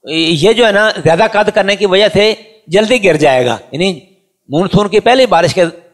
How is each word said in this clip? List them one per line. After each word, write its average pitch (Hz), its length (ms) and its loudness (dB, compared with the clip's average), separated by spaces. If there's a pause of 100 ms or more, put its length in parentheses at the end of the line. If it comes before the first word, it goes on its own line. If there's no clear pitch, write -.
ये 165 440 0
जो 233 120 2
है 214 60 2
ना, 208 200 0
ज़्यादा 165 360 0
कद 208 240 -2
करने 202 240 -2
की 196 100 -4
वजह 196 240 2
से 208 280 0 (320)
जल्दी 214 300 0
गिर 175 180 2
जाएगा, 127 420 0 (140)
यानी 170 340 -6 (440)
monsoon 196 360 0
की 196 120 0
पहली 254 260 2
बारिश 170 280 0
के 180 120 0 (280)